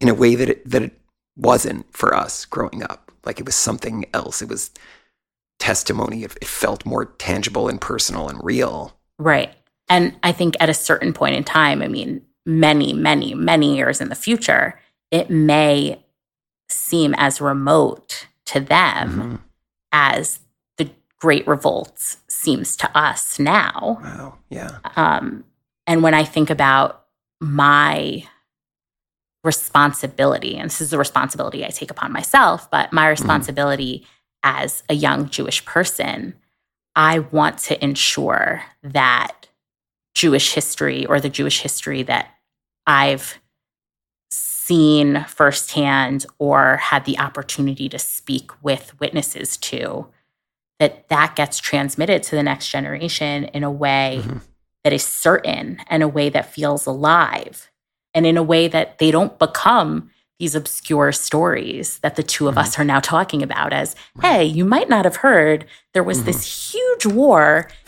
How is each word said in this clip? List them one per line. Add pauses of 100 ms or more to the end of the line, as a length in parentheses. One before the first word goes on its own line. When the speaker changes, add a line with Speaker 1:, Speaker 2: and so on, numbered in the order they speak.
Speaker 1:
in
a
way
that
it,
that
it (440)
wasn't
for
us
growing
up. (140)
Like,
it
was
something
else.
It
was (880)
testimony.
It,
it
felt
more
tangible
and
personal
and
real. (220)
Speaker 2:
Right. (340)
And
I
think
at
a
certain
point
in
time,
I
mean, (240)
many,
many,
many
years
in
the
future, (300)
it
may (680)
seem
as
remote (200)
to
them
Speaker 1:
Mm-hmm. (560)
Speaker 2:
as (380)
the (280)
Great
Revolt (120)
seems
to
us
now.
Speaker 1:
Wow. (100)
Yeah. (180)
Speaker 2:
Um, (420)
and
when
I
think
about (360)
my (1200)
responsibility,
and
this
is
the
responsibility
I
take
upon
myself,
but
my
Speaker 1:
Mm-hmm.
Speaker 2:
responsibility (360)
as
a
young
Jewish
person, (600)
I
want
to
ensure (200)
that (680)
Jewish
history
or
the
Jewish
history
that (580)
I've (920)
seen
firsthand (120)
or
had
the
opportunity
to
speak (120)
with
witnesses
to, (720)
that
that
gets
transmitted
to
the
next
generation
in
a
way
Speaker 1:
Mm-hmm. (460)
Speaker 2:
that
is
certain (100)
and
a
way
that
feels
alive (440)
and
in
a
way
that
they
don't
become (280)
these
obscure
stories
that
the
two
of
Speaker 1:
Mm-hmm.
Speaker 2:
us
are
now
talking
about
as, (200)
Speaker 1:
Right. (120)
Speaker 2:
"Hey,
you
might
not
have
heard (260)
there
was
Speaker 1:
Mm-hmm.
Speaker 2:
this
huge
war (200)